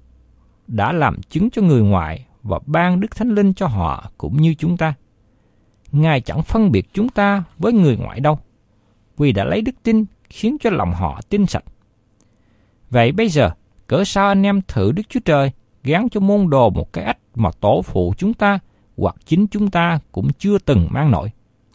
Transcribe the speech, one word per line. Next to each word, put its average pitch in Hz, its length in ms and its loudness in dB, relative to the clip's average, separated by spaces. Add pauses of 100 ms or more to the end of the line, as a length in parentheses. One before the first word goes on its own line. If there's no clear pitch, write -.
(680)
đã 110 240 -2
làm 147 300 -2
chứng 196 280 -2
cho 233 120 -4
người 151 200 4
ngoại 92 440 0 (180)
và 87 220 -4
ban 175 340 0
Đức 214 160 -6
Thánh 240 140 -4
Linh 202 240 2
cho 185 140 -4
họ 87 500 -4
cũng 107 240 -2
như 160 120 4
chúng 170 240 -2
ta. 160 160 -2 (960)
Ngài 147 300 2
chẳng - 220 -6
phân 214 280 2
biệt 95 220 0
chúng 220 160 -2
ta 202 340 0 (140)
với 214 160 0
người 156 240 4
ngoại - 220 -8
đâu, 147 200 0 (760)
vì 143 140 2
đã 98 120 0
lấy 202 180 -2
đức 254 220 -4
tin 220 220 0 (240)
khiến 262 300 -4
cho 233 100 0
lòng 95 240 -2
họ 87 360 -6
tin 202 160 0
sạch. - 180 -4 (1300)
Vậy 120 220 2
bây 220 180 0
giờ, 139 200 2 (380)
cớ 170 160 0
sao 202 240 0
anh 196 180 2
em 202 160 0
thử 104 300 -2
Đức 190 180 -4
Chúa 240 100 -4
Trời 139 320 2 (320)
gán 185 260 0
cho 214 100 -4
môn 196 300 2
đồ 131 200 4
một 85 240 -4
cái 82 100 -8
ách - 140 -6 (180)
mà 113 140 0 (100)
tổ 123 220 2
phụ 92 360 -2
chúng 202 160 -2
ta 202 260 0 (380)
hoặc 92 180 -2 (100)
chính 190 220 2
chúng 208 240 -2
ta 170 280 0 (120)
cũng 135 220 -2
chưa 202 240 0
từng 107 340 2
mang 143 200 0
nổi? 92 200 -2 (440)